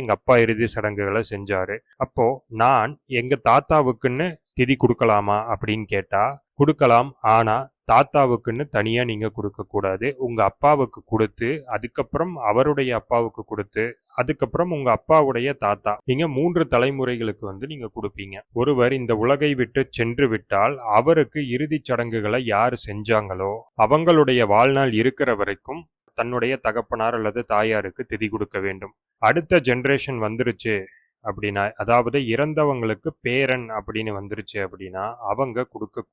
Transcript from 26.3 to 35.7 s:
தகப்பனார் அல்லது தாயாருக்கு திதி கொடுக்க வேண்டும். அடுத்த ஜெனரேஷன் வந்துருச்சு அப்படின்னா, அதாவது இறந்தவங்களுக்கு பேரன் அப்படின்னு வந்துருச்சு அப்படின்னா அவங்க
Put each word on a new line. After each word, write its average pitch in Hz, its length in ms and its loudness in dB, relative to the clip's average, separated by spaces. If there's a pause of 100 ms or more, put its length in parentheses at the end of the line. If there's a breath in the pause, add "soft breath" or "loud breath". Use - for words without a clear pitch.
தகப்பனார் 113 520 -2
அல்லது 110 260 -4
தாயாருக்கு 107 680 -2
திதி 110 160 -4
கொடுக்க 101 380 -6
வேண்டும். 95 280 -10 (280)
அடுத்த 156 460 2
ஜெனரேஷன் 127 580 -2
வந்துருச்சு 113 500 -2 (480 soft breath)
அப்படின்னா, 101 420 -2 (160)
அதாவது 117 360 2 (100)
இறந்தவங்களுக்கு 139 920 -2
பேரன் 127 480 -2 (120)
அப்படின்னு 110 360 -6
வந்துருச்சு 101 500 -10
அப்படின்னா 95 380 -10 (280)
அவங்க 123 420 -4